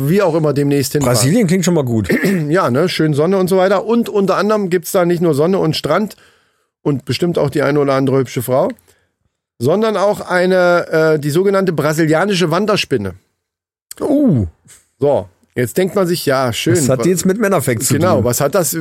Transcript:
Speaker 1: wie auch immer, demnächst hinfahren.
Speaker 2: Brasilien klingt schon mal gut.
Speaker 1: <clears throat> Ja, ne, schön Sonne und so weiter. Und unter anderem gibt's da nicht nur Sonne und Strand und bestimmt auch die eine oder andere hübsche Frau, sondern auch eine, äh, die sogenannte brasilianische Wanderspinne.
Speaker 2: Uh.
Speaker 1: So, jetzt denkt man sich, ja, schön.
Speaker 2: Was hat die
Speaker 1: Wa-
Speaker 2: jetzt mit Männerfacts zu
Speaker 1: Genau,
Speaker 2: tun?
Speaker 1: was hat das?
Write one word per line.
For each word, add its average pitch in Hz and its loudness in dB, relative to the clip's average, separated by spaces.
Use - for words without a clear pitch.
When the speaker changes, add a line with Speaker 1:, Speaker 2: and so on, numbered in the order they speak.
Speaker 1:
wie 196 2
auch 165 0
immer, 151 0
demnächst 143 0
hinfahren. 127 0
Speaker 2:
Brasilien 160 2
klingt 175 0
schon 175 2
mal 151 0
gut. 113 -2
Speaker 1:
<clears throat> 190 -2
Ja, 170 0
ne, 143 0
schön 156 0
Sonne 170 2
und 185 0
so 190 2
weiter. 185 2
Und 233 0
unter 196 0
anderem 208 0
gibt's 175 -4
da 180 2
nicht 170 0
nur 165 2
Sonne 170 2
und 160 0
Strand 190 -2
und 143 -2
bestimmt 170 -2
auch 147 0
die 143 -4
eine 143 0
oder 139 0
andere 135 0
hübsche 127 -4
Frau, 139 0
sondern 202 0
auch 196 0
eine, 180 2
äh, 151 -2
die 143 -4
sogenannte 190 0
brasilianische 160 0
Wanderspinne. 135 -2
Speaker 2:
Uh. 220 0
Speaker 1:
So, 120 0
jetzt 123 -2
denkt 185 -2
man 185 0
sich, 170 -4
ja, 131 0
schön. 165 0
Speaker 2:
Was 143 0
hat 131 0
die 170 2
Speaker 1:
Wa- - 2
Speaker 2:
jetzt 180 -2
mit 190 0
Männerfacts 175 0
zu - 0
Speaker 1:
Genau, 175 2
Speaker 2:
tun? 123 2
Speaker 1:
was 120 0
hat 147 0
das? 165 0